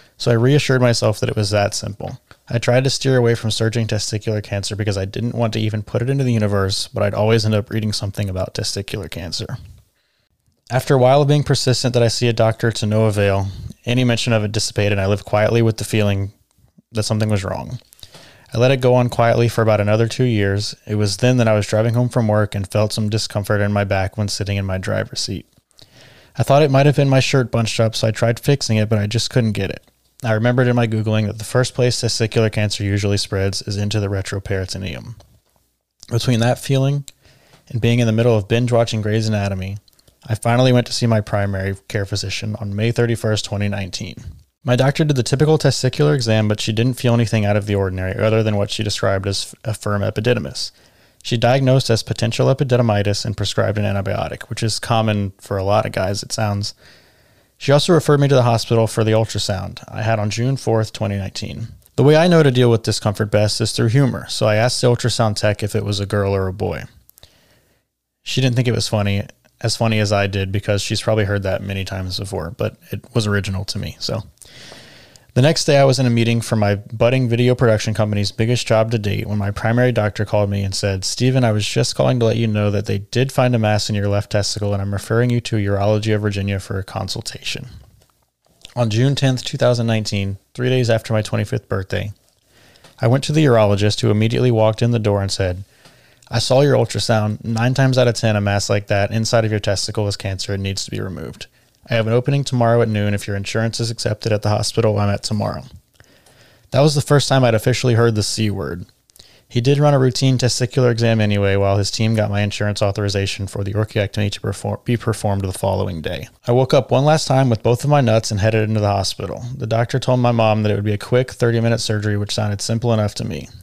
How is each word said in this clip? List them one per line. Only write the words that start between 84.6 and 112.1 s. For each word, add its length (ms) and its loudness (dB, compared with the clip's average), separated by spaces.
and 80 -2
I'm 120 -4
referring 380 0
you 100 0
to 160 -6
Urology 580 0
of 80 -2
Virginia 380 -2
for 180 -8
a 60 -6
consultation." 800 -8
On 140 0
June 260 0
tenth, 280 0
two 140 -8
thousand 300 2
nineteen, 500 -2
three 140 -4
days 200 2
after 240 0
my 80 2
twenty-fifth 480 -4
birthday, 440 -4
I 80 2
went 160 2
to 80 -4
the 120 4
urologist, 580 4
who 100 2
immediately 400 2
walked 300 2
in 100 2
the 80 0
door 200 0
and 120 -2
said, 320 -4
"I 100 -2
saw 220 4
your 160 4
ultrasound. 640 0
Nine 320 0
times 240 2
out 80 4
of 80 2
ten, 220 0
a 40 2
mass 300 0
like 160 0
that 240 0
inside 340 0
of 60 -2
your 80 0
testicle 480 -2
is 100 -4
cancer 380 -6
and 80 -4
needs 220 -6
to 80 -10
be 80 -6
removed. 480 -10
I 100 -2
have 100 2
an 80 0
opening 300 0
tomorrow 360 2
at 80 2
noon. 240 0
If 140 -4
your 100 -6
insurance 420 -2
is 120 -2
accepted 420 -4
at 80 0
the 80 -2
hospital 500 0
I'm 120 2
at 120 -4
tomorrow." 420 -4
That 100 2
was 140 4
the 80 0
first 260 2
time 160 4
I'd 100 4
officially 380 0
heard 220 4
the 80 0
C 260 -2
word. 380 -6
He 100 0
did 180 2
run 140 4
a 60 4
routine 400 2
testicular 520 0
exam 300 2
anyway, 360 2
while 200 2
his 140 0
team 240 0